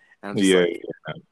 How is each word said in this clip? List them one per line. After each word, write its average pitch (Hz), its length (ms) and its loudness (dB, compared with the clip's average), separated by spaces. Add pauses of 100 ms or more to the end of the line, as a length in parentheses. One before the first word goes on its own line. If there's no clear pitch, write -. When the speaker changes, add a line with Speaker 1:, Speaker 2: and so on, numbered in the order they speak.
(220)
Speaker 1:
and 101 100 -12
I'm 101 60 -6
just 95 120 2
Speaker 2:
Yeah, 92 100 6
Speaker 1:
like, 87 240 -2 (240)
Speaker 2:
yeah. 78 60 -10 (180)